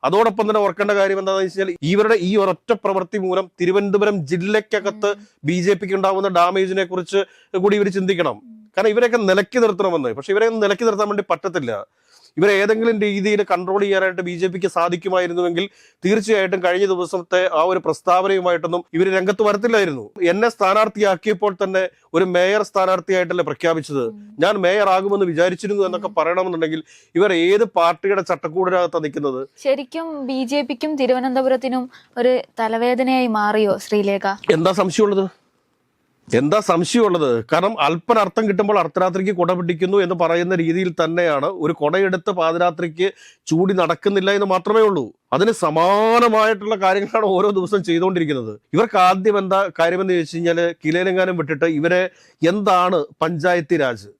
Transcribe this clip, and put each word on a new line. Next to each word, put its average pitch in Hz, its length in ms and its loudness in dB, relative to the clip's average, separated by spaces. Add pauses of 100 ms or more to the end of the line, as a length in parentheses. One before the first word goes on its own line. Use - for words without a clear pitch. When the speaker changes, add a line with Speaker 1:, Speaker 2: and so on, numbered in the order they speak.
Speaker 1:
അതോടൊപ്പം 208 460 0
തന്നെ 214 100 0
ഓർക്കേണ്ട 202 320 0
കാര്യം 196 280 0
എന്താണെന്ന് 190 260 -2
വെച്ച് 185 140 -8
കഴിഞ്ഞാൽ 190 220 -4
ഇവരുടെ 202 380 2
ഈ 185 180 0
ഒരൊറ്റ 196 360 0 (100)
പ്രവൃത്തി 190 340 -2
മൂലം 185 340 -2 (100)
തിരുവനന്തപുരം 202 680 0
ജില്ലയ്ക്കകത്ത് 202 800 -2
Speaker 2:
ഉം. 202 340 -10
Speaker 1:
ബി 175 180 -2
ജെ 196 120 2
പിക്ക് 190 200 -4
ഉണ്ടാവുന്ന 196 340 0
ഡാമേജിനെ 190 560 0
കുറിച്ച് 180 340 -4 (400)
കൂടി 202 180 2
ഇവർ 208 140 2
ചിന്തിക്കണം. 175 560 -2
Speaker 2:
ഉം. - 320 -20
Speaker 1:
കാരണം 214 120 2
ഇവരെയൊക്കെ 240 280 2
നിലയ്ക്ക് 202 460 2
നിർത്തണമെന്ന്, 180 460 0
പക്ഷെ 139 240 -6
ഇവരെ 220 160 2
നിലയ്ക്ക് 214 360 -2
നിർത്താൻ 208 220 0
വേണ്ടി 202 220 -4
പറ്റത്തില്ല. 156 560 -4 (520)
ഇവരെ 202 160 4
ഏതെങ്കിലും 220 480 0
രീതിയിൽ 202 500 0
കൺട്രോൾ 185 300 -2
ചെയ്യാനായിട്ട് 190 400 0
ബി 175 100 -6
ജെ 180 160 -4
പിക്ക് 185 200 -4
സാധിക്കുമായിരുന്നുവെങ്കിൽ 175 1000 -2 (360)
തീർച്ചയായിട്ടും 196 580 2
കഴിഞ്ഞ 180 220 2
ദിവസത്തെ 180 680 0
ആ 156 80 2
ഒരു 180 240 0
പ്രസ്താവനയുമായിട്ടൊന്നും 180 1000 0 (100)
ഇവർ 185 180 0
രംഗത്ത് 190 300 0
വരത്തില്ലായിരുന്നു. 202 680 0 (200)
എന്നെ 208 200 2
സ്ഥാനാർത്ഥിയാക്കിയപ്പോൾ 202 1120 0
തന്നെ 185 260 -2 (240)
ഒരു 175 120 2
മേയർ 185 360 2
സ്ഥാനാർത്ഥിയായിട്ടല്ലേ 185 840 0
പ്രഖ്യാപിച്ചത്, 156 640 -2
Speaker 2:
ഉം. 104 320 -14
Speaker 1:
ഞാൻ 190 160 4
മേയർ 196 340 2
ആകുമെന്ന് 196 360 2
വിചാരിച്ചിരുന്നു 185 580 0
എന്നൊക്കെ 180 240 -4
Speaker 2:
ഉം. - 80 -8
Speaker 1:
പറയണമെന്നുണ്ടെങ്കിൽ 165 680 -2 (320)
ഇവർ 190 180 4
ഏത് 185 300 4
പാർട്ടിയുടെ 190 580 0
ചട്ടക്കൂടിനകത്താണ് 175 840 -2
നിൽക്കുന്നത്? 139 440 -6 (160)
Speaker 2:
ശരിക്കും 285 640 -4
ബി 262 160 -4
ജെ 285 180 -2
പിക്കും 294 340 -4
തിരുവനന്തപുരത്തിനും 254 960 0 (280)
ഒരു 247 220 2 (200)
തലവേദനയായി 247 680 0
മാറിയോ 214 500 0
ശ്രീലേഖ? 202 500 -2 (240)
Speaker 1:
എന്താ 165 200 4
സംശയമുള്ളത്? 190 580 0 (1040)
എന്താ 147 260 2
സംശയമുള്ളത്? 170 920 2
കാരണം 175 300 0
അല്പനർത്ഥം 196 680 0
കിട്ടുമ്പോൾ 202 320 2
അർദ്ധരാത്രിക്ക് 185 560 -2
കുട 175 160 0
പിടിക്കുന്നു 180 460 -2
എന്ന് 185 180 0
പറയുന്ന 180 400 0
രീതിയിൽ 170 380 0 (100)
തന്നെയാണ് 160 420 0
ഒരു 160 280 -2
കുടയെടുത്ത് 185 580 0
പാതിരാത്രിക്ക് 170 800 -2 (340)
ചൂടി 185 280 0
നടക്കുന്നില്ല 185 580 0
എന്ന് 202 140 2
മാത്രമേ 196 360 2
ഉള്ളൂ. 170 300 0 (220)
അതിന് 196 180 2
സമാനമായിട്ടുള്ള 214 1200 2
കാര്യങ്ങളാണ് 202 500 0
ഓരോ 190 240 2
ദിവസവും 190 340 -2
ചെയ്തുകൊണ്ടിരിക്കുന്നത്. 160 760 -2 (140)
ഇവർക്ക് 208 240 0
ആദ്യം 190 400 2
എന്താ 190 320 0 (100)
കാര്യമെന്ന് 180 340 0
ചോദിച്ചു 165 220 -2
കഴിഞ്ഞാൽ 170 400 0 (100)
കിലേലെങ്ങാനും 185 520 0
വിട്ടിട്ട് 156 280 -2
ഇവരെ 170 440 0 (380)
എന്താണ് 185 560 2 (180)
പഞ്ചായത്തി 170 560 0
രാജ്? 120 300 -2 (120)